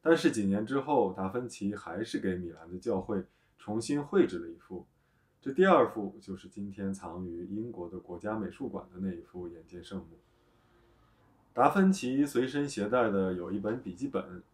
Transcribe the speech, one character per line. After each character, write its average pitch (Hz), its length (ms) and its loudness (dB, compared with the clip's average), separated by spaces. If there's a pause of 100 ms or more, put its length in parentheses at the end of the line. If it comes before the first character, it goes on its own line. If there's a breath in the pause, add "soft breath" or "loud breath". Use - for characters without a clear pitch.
但 160 160 6
是 156 140 4
几 107 160 0
年 101 180 2
之 135 140 -2
后， 127 340 2
达 95 160 -4
芬 123 200 -4
奇 101 260 -4
还 90 300 -8
是 - 160 -4
给 92 160 0
米 87 140 -6
兰 82 200 -18
的 92 80 -10
教 98 220 -2
会 95 240 -4 (340 soft breath)
重 107 220 -4
新 147 200 -2
绘 175 240 4
制 90 140 -2
了 85 100 -8
一 85 80 -14
幅， - 300 -14 (540)
这 135 120 -6
第 180 140 6
二 165 220 8
幅 101 320 -6
就 95 160 -10
是 - 120 -16
今 101 220 -10
天 98 240 -4
藏 90 320 -10
于 85 200 -8
英 107 260 -6
国 - 160 -8
的 92 100 -10
国 87 200 -10
家 107 180 -4
美 101 140 -4
术 127 180 -8
馆 98 240 -10
的 90 80 -12
那 95 120 -2
一 85 100 -10
幅 87 260 -10
岩 80 180 -16
间 87 160 -16
圣 95 160 -10
母。 82 200 -14 (1300 soft breath)
达 131 160 6
芬 190 240 6
奇 135 320 2
随 127 220 2
身 143 220 -2
携 104 200 -2
带 117 220 4
的 95 220 2
有 87 180 -6
一 101 80 -2
本 98 240 -2
笔 95 120 -8
记 127 120 -6
本 90 340 -6 (140)